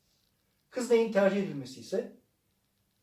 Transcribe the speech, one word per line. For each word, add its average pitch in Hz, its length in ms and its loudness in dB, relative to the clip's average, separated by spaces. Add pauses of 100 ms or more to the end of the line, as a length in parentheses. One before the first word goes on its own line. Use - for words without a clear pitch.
(720)
Kız 240 200 -4
neyin 226 220 4
tercih 196 300 4
edilmesi 139 380 -8
ise - 360 -6 (880)